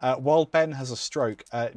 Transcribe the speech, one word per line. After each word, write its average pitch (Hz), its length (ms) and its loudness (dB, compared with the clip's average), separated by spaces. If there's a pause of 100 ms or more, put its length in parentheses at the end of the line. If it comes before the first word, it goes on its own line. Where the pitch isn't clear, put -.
Uh, 131 160 2
while 151 280 4
Ben 160 280 2
has 131 180 -8
a 117 60 -8
stroke, 117 560 -4
uh, 117 240 -2